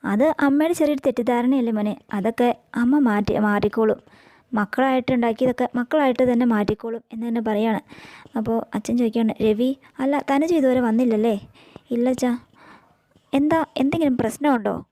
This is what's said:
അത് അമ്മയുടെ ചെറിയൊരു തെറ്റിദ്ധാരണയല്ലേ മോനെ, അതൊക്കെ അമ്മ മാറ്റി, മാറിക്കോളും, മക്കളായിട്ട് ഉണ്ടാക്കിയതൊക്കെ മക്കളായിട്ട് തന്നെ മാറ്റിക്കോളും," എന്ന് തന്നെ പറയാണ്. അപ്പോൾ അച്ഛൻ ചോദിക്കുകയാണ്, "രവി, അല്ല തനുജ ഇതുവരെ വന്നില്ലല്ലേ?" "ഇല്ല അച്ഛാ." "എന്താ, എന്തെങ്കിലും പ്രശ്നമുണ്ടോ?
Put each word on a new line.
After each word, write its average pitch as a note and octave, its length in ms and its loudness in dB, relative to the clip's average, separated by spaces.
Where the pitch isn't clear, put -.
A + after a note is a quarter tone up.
അത് G#3+ 140 2
അമ്മയുടെ D4+ 340 2
ചെറിയൊരു D4+ 260 0
തെറ്റിദ്ധാരണയല്ലേ A#3+ 720 0
മോനെ, G#3 160 -2
അതൊക്കെ A#3 320 0
അമ്മ C4 260 4
മാറ്റി, G#3 260 0
മാറിക്കോളും, G#3 520 0
മക്കളായിട്ട് C4 580 0
ഉണ്ടാക്കിയതൊക്കെ A#3+ 500 0
മക്കളായിട്ട് C4 520 0
തന്നെ A#3+ 220 2
മാറ്റിക്കോളും," G#3+ 480 -4
എന്ന് A3+ 140 -8
തന്നെ A#3 220 -4
പറയാണ്. G#3+ 320 0
അപ്പോൾ A3+ 200 -2
അച്ഛൻ A3 240 -6
ചോദിക്കുകയാണ്, A3+ 340 0
"രവി, A3 240 2
അല്ല C#4 280 0
തനുജ D#4 300 2
ഇതുവരെ B3+ 260 2
വന്നില്ലല്ലേ?" A3+ 480 2
"ഇല്ല A#3+ 200 0
അച്ഛാ." B3 160 0
"എന്താ, D4+ 280 2
എന്തെങ്കിലും C#4+ 400 0
പ്രശ്നമുണ്ടോ? A3+ 520 0